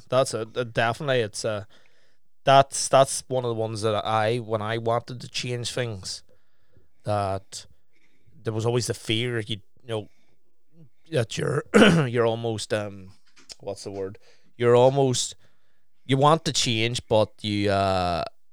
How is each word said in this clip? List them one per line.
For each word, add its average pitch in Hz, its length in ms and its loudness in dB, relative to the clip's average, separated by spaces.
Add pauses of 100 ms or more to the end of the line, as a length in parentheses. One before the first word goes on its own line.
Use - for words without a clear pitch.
that's 131 240 0
it. 113 240 -6
Uh, 123 80 -4
definitely, 120 560 -2
it's, 104 240 -8
uh, 107 180 -4 (800)
that's, - 460 4
that's 135 400 4
one 127 160 -4
of 120 40 -2
the 117 60 -2
ones 110 280 -4
that 107 220 0
I, 110 340 0
when 110 220 -4
I 110 160 -4
wanted 117 440 -4
to - 80 -14
change 123 420 -8
things, 110 500 -8 (840)
that 101 600 -4 (800)
there 113 100 -6
was 110 120 -4
always 120 220 0
the 117 60 -4
fear, 117 460 -4
you, 107 220 -8 (200)
you 131 60 -20
know, 110 220 -6 (1040)
that 131 260 -2
you're, - 260 -2 (100)
<clears throat> 180 340 8
you're 117 200 2
almost, 113 460 -2
um, 101 400 -6 (460)
what's 101 260 -12
the 101 60 -10
word? 98 280 -10 (360)
You're 120 200 4
almost, 131 600 2 (680)
you 127 120 0
want 151 280 4
to 147 80 -4
change, 117 540 0
but 107 240 2 (100)
you, 101 300 0
uh, 92 520 0 (300)